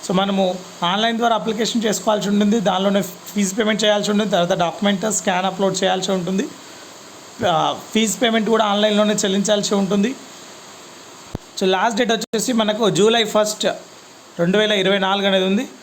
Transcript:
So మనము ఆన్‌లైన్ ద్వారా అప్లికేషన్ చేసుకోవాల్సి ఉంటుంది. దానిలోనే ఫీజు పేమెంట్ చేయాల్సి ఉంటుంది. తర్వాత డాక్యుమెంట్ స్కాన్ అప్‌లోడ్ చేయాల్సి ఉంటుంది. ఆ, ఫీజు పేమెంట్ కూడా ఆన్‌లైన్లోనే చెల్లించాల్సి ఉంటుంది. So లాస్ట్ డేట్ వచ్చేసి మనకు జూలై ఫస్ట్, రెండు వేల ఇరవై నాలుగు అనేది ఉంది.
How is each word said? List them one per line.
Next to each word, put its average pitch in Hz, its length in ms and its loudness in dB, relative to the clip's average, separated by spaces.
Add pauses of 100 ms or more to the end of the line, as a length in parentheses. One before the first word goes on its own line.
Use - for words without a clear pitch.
So 208 40 -2
మనము 190 460 0 (240)
ఆన్‌లైన్ 214 360 0
ద్వారా 233 160 2
అప్లికేషన్ 220 500 -2
చేసుకోవాల్సి 202 440 0
ఉంటుంది. 208 320 2
దానిలోనే 196 420 0
ఫీజు 190 520 -4
పేమెంట్ 214 300 0
చేయాల్సి 208 260 2
ఉంటుంది. 208 200 0
తర్వాత 175 280 0
డాక్యుమెంట్ 202 540 -2
స్కాన్ 185 340 -2
అప్‌లోడ్ 190 380 -2
చేయాల్సి 185 280 0
ఉంటుంది. 190 360 -2 (1000)
ఆ, 151 300 0 (180)
ఫీజు 220 240 0
పేమెంట్ 226 300 0
కూడా 220 160 2
ఆన్‌లైన్లోనే 208 500 2
చెల్లించాల్సి 202 600 0
ఉంటుంది. 202 420 0 (1400)
So 196 40 -2
లాస్ట్ 190 340 2
డేట్ 233 140 2
వచ్చేసి 220 400 -4
మనకు 214 380 2
జూలై 214 340 4
ఫస్ట్, 214 420 0 (720)
రెండు 180 200 2
వేల 214 140 2
ఇరవై 196 260 2
నాలుగు 196 280 0
అనేది 190 180 2
ఉంది. 202 240 0 (140)